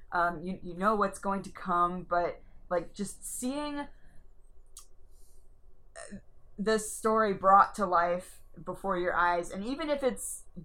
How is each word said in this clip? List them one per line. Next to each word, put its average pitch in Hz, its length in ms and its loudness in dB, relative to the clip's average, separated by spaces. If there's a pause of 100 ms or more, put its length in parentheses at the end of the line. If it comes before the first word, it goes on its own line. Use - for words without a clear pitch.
(140)
um, 175 280 2
you, 180 220 -4
you 175 140 -8
know 208 180 4
what's 196 240 0
going 196 240 0
to - 80 -10
come, 175 580 0
but, 175 300 2 (300)
like, 175 260 -2
just - 280 -8 (160)
seeing 294 460 -4 (2750)
this 214 340 0
story 220 420 2
brought 190 420 8
to 202 100 0
life 175 540 2 (260)
before 185 320 -2
your 180 180 0
eyes, 175 340 4
and 196 160 -6
even 294 240 -4
if 285 140 0
it's - 400 -2 (220)